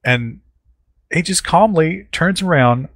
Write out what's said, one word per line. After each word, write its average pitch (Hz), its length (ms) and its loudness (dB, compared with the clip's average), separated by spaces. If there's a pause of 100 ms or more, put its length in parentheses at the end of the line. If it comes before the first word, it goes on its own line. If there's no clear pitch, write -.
And 120 380 -2 (720)
he 170 120 -2
just 185 200 -4
calmly 185 680 0
turns 185 300 -2
around 135 540 2